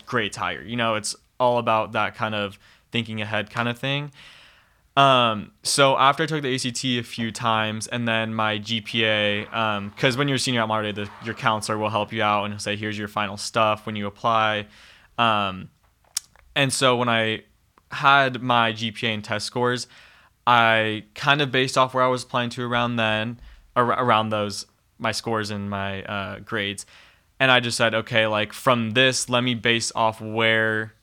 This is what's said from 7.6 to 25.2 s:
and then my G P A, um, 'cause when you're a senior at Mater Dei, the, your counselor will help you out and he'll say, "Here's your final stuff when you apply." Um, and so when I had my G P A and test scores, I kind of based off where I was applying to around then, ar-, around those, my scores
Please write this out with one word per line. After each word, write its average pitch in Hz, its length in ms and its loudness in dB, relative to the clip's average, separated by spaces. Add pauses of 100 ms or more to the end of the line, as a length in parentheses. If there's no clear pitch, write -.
and 120 220 -4
then 113 240 0
my 107 240 0
G 107 240 -4
P 113 240 -2
A, 104 440 2
um, 104 460 -2
'cause 131 220 0
when 143 100 0
you're 135 100 0
a - 20 0
senior 123 240 0
at 110 60 -2
Mater 107 220 -2
Dei, 104 140 -6
the, 101 60 -12 (120)
your 110 120 -6
counselor 110 420 0
will 107 140 -2
help 104 240 -2
you 110 80 -2
out 104 220 2
and 104 100 -6
he'll 104 60 -12
say, 104 160 -4
"Here's 107 200 -6
your 104 120 -6
final 104 280 -4
stuff 107 480 0
when 110 100 -8
you 104 120 -6
apply." 107 600 0 (520)
Um, 104 500 0 (840)
and 135 180 2
so 127 240 4
when 120 140 0
I 110 320 0 (500)
had 139 480 4
my 120 320 2
G 110 180 -6
P 110 160 -6
A 117 40 0
and 107 120 -4
test 104 220 -4
scores, 123 420 -2 (600)
I 113 580 4 (100)
kind 143 280 2
of 131 100 -2
based 131 240 0
off 131 160 2
where 127 100 2
I 127 60 4
was 127 140 0
applying 120 280 -4
to 123 140 -8
around 120 320 -2
then, 110 420 -2 (360)
ar-, 120 280 2
around 110 280 4
those, 104 340 -4 (340)
my 113 140 -2
scores 107 380 -4